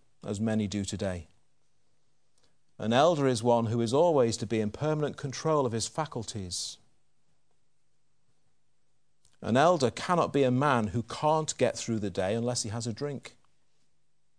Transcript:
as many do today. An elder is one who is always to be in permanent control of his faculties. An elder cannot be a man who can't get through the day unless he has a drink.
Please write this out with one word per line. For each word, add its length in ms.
as 140
many 280
do 160
today. 440
An 160
elder 340
is 160
one 220
who 160
is 120
always 440
to 80
be 160
in 100
permanent 460
control 480
of 80
his 140
faculties. 880
An 160
elder 320
cannot 420
be 120
a 80
man 360
who 160
can't 540
get 200
through 220
the 100
day 260
unless 280
he 60
has 180
a 60
drink. 420